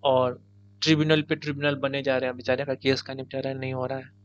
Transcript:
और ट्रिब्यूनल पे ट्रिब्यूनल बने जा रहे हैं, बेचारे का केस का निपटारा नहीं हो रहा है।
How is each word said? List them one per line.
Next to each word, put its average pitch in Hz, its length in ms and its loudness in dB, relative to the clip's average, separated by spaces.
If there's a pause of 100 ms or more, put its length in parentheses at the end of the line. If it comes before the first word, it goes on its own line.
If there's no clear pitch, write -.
और 127 400 2 (380)
ट्रिब्यूनल 156 400 4
पे 156 120 0
ट्रिब्यूनल 147 400 -2
बने 139 280 -2
जा 131 140 2
रहे 127 120 0
हैं, 127 80 -6
बेचारे 127 280 -2
का 139 100 -2
केस 131 280 0
का 135 120 -10
निपटारा 135 380 -6
नहीं 131 200 -6
हो 127 140 -4
रहा 131 120 -6
है। 123 260 -16